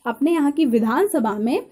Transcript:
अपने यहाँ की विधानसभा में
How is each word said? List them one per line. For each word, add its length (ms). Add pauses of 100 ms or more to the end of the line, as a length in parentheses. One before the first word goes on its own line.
अपने 260
यहाँ 200
की 120
विधानसभा 760
में 340